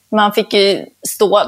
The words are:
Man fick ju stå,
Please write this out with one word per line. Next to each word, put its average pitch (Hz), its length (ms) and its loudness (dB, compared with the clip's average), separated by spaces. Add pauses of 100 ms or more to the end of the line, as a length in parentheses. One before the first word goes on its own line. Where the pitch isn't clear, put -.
Man 214 240 0
fick 214 200 -2
ju 196 320 0 (220)
stå, 202 400 0